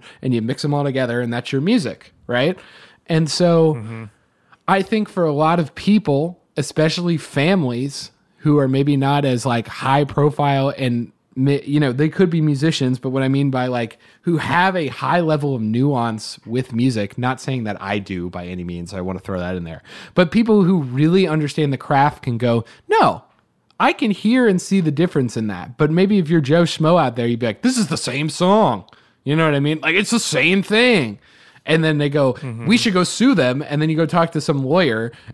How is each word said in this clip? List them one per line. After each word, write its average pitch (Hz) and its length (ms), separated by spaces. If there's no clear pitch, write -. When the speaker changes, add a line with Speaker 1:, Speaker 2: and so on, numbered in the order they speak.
Speaker 1:
and 131 120
you 117 80
mix 120 200
them 147 120
all 143 120
together, 127 340
and 120 140
that's 123 180
your 135 80
music, 165 540
right? 131 300
And 160 220
so 165 460
Speaker 2:
Mm-hmm. 113 280
Speaker 1:
I 196 120
think 214 280
for 175 160
a 151 80
lot 156 260
of 156 160
people, 175 640
especially 156 640
families 143 920
who 147 220
are 135 100
maybe 139 260
not 143 300
as, 123 200
like, 120 220
high 139 380
profile 143 720
and 120 340
mi-, 135 300
you 143 160
know, 135 100
they 147 160
could 180 220
be 165 100
musicians, 143 600
but 131 100
what 135 140
I 131 40
mean 139 220
by, 127 180
like, 120 300
who 170 160
have 180 400
a 156 100
high 135 320
level 151 360
of 113 60
nuance 117 840
with 123 260
music, 117 460
not 123 240
saying 127 240
that 101 160
I 101 180
do 92 300
by 87 180
any 90 160
means, 87 300
I 95 80
wanna 92 180
throw 92 200
that 90 180
in 85 80
there, 80 160
but 175 180
people 214 320
who 175 180
really 151 460
understand 151 460
the 123 40
craft 143 460
can 120 140
go, 117 260
"No, 403 360
I 247 120
can 233 200
hear 240 360
and 185 140
see 196 180
the 156 120
difference 143 440
in 110 120
that." 92 300
But 151 140
maybe 196 280
if 151 100
you're 170 100
Joe 156 240
Schmo 160 380
out 123 160
there, 117 100
you'd 120 120
be 117 80
like, 107 160
"This 254 140
is 202 100
the - 100
same 143 320
song." 180 560
You 143 100
know 160 100
what 151 100
I 139 40
mean? 151 220
Like, 160 140
it's 208 160
the 233 100
same 170 420
thing. 208 560
And 160 180
then 156 140
they 147 120
go, 139 240
Speaker 2:
Mm-hmm. 120 340
Speaker 1:
"We 226 100
should 220 160
go 180 100
sue 247 300
them." 135 340
And 147 140
then 156 80
you 156 80
go 165 80
talk 170 280
to 156 80
some 139 220
lawyer. 127 480